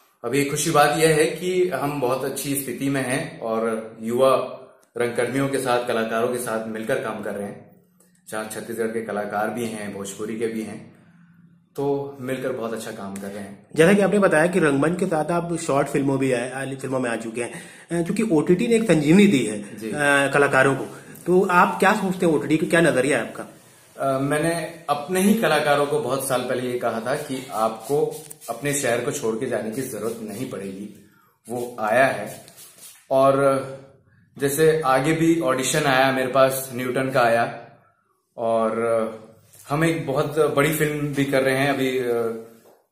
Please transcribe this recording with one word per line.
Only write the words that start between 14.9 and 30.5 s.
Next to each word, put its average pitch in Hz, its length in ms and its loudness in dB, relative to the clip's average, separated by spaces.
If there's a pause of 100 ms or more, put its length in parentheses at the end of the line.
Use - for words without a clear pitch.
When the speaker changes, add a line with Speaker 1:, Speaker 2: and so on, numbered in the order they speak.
Speaker 2:
के 185 80 -2
साथ 156 180 0
आप 170 320 -2
शॉर्ट 143 320 0
फिल्मों 135 300 0
भी 135 140 0
आए, 123 200 -4
आ, 135 220 -8
फिल्मों 131 260 -4
में 120 100 -2
आ 113 60 -2
चुके 113 260 -6
हैं, 113 120 -8
अ, - 500 -6
क्योंकि 208 180 -2
ओटीटी 180 460 2
ने 233 60 4
एक 220 100 2
संजीवनी 160 420 6
दी 123 200 4
है, 107 300 -8
Speaker 1:
जी। 110 140 -8
Speaker 2:
अ, - 40 -6 (400)
कलाकारों 135 420 4
को, 117 80 -6 (420)
तो 185 240 4
आप 185 300 4
क्या 196 140 4
सोचते 190 320 -2
हैं 165 60 4
ओटीटी 151 240 0
को, 160 100 0
क्या 165 140 4
नजरिया 135 380 2
है 107 100 -4
आपका? 104 180 -12 (520)
Speaker 1:
अ, 135 200 0
मैंने 156 720 -2
अपने 147 320 -2
ही 202 140 6
कलाकारों 147 520 2
को 143 140 -2
बहुत 131 280 -4
साल 127 120 0
पहले 123 320 -4
ये 123 60 -2
कहा 113 220 -2
था 123 140 -4
कि 135 380 -8
आपको 127 720 -2 (260)
अपने 139 240 -4
शहर 120 300 0
को - 80 -4
छोड़ 110 240 -4
के 120 100 -4
जाने 110 240 -4
की 127 120 -6
जरूरत 107 400 -8
नहीं 107 280 -10